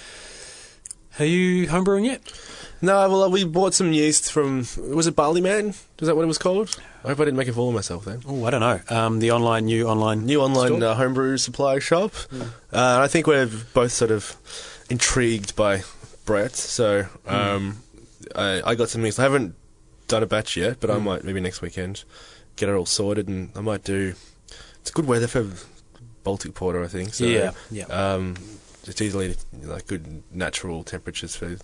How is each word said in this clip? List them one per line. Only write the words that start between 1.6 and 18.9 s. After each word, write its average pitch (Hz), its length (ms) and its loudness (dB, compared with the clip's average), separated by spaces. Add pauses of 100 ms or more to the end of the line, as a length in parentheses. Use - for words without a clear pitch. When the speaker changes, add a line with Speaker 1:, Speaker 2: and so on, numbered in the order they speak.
Speaker 1:
homebrewing 196 380 2
yet? 262 140 -4 (600)
Speaker 2:
No, 196 280 6
well, 190 220 4
we 196 140 4
bought 175 300 2
some 175 180 2
yeast 151 400 4
from, 135 340 0 (120)
was 156 280 0
it 160 80 0
Barley 160 260 4
Man? 202 280 2
Is - 400 -6
that 156 80 4
what 165 60 4
it 165 40 2
was 160 120 0
called? 190 360 0 (300)
I 113 40 -4
hope 139 120 0
I 151 60 4
didn't 135 100 2
make 131 120 0
a 123 40 0
fool 120 160 0
of 120 60 0
myself 95 320 -4
then. 120 200 -8
Speaker 1:
Oh, 135 180 -4
I 120 60 0
don't 131 100 2
know. 110 280 2
Um, 113 320 0
the 113 100 4
online, 117 360 2
new 113 220 2
online 110 380 2
Speaker 2:
New 143 140 4
online, 131 280 4 (100)
Speaker 1:
store? 113 60 2
Speaker 2:
uh, 110 100 2
homebrew 131 420 0
supply 135 420 0
shop. 175 340 2
Speaker 1:
Mm. - 300 -10 (300)
Speaker 2:
Uh, 123 280 4
I 139 80 6
think 156 180 2
we're 135 220 6 (260)
both 123 180 4
sort 113 180 2
of 107 240 -2 (560)
intrigued 117 640 0
by 101 280 2 (420)
Brett, 107 320 0
so, 101 480 0 (220)
Speaker 1:
Mm. 95 60 -6
Speaker 2:
um, 101 440 0 (580)
I, 95 300 0
I 120 100 0
got 113 140 0
some 113 160 -4